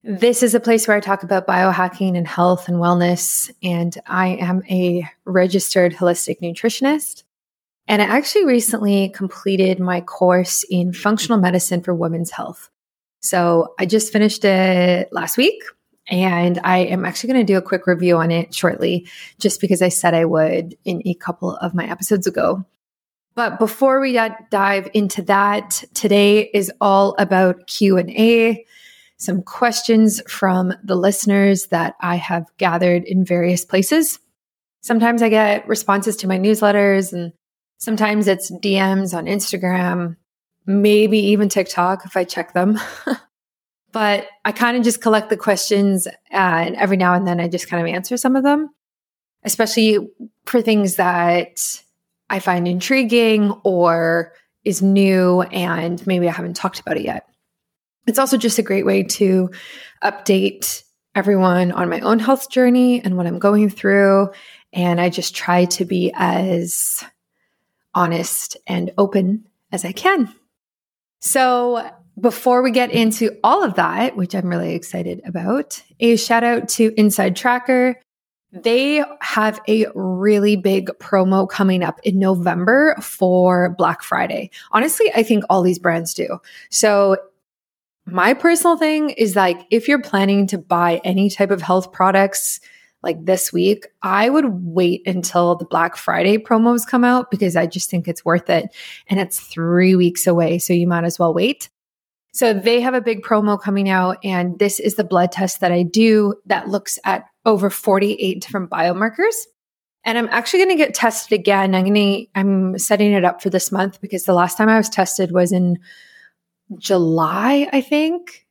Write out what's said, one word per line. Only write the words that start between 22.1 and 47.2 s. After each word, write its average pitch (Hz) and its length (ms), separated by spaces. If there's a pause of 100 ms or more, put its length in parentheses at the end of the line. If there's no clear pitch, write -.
ago. 185 400 (680)
But 233 240
before 262 400
we 262 140
di-, 226 220 (140)
dive 196 460
into 202 280
that, 202 600 (100)
today 202 580
is 196 200 (100)
all 196 380
about 185 480
Q 196 300
and 175 120
A, 226 560 (520)
some 180 260
questions 220 840
from 185 460 (100)
the 190 120
listeners 196 720
that 165 340
I 175 140
have 170 320 (100)
gathered 175 460
in 185 200
various 175 400
places. 302 540 (640)
Sometimes 233 400
I 226 80
get 214 380
responses 208 500
to 190 100
my 190 120
newsletters, 202 720
and 175 200 (440)
sometimes 214 500
it's 190 220
D 196 300
Ms 190 340
on 165 140
Instagram, 180 880 (500)
maybe 208 540
even 202 300
TikTok 185 540
if 185 140
I 180 60
check 175 300
them. 202 260 (260)
<laughs> 240 140 (720)
But 208 360 (180)
I 214 60
kinda 240 300
just 233 200
collect 214 300
the 208 40
questions, 196 720
uh, - 60 (200)
and 170 440
every 196 200
now 180 200
and 185 100